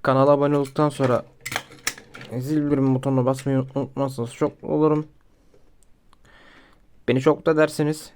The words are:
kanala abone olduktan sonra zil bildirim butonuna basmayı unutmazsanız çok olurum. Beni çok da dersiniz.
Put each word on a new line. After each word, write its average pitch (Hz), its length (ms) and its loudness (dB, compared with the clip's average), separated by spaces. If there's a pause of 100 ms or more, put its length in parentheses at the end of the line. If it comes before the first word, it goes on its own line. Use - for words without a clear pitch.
kanala 135 280 4
abone 143 260 4
olduktan 143 320 0
sonra 131 360 0 (1120)
zil 147 260 -2
bildirim 135 300 2
butonuna 131 300 0
basmayı 135 500 0
unutmazsanız 131 580 -6
çok 147 320 -4
olurum. 151 420 0 (2000)
Beni 127 120 2
çok 151 260 2
da 160 100 2
dersiniz. 151 600 0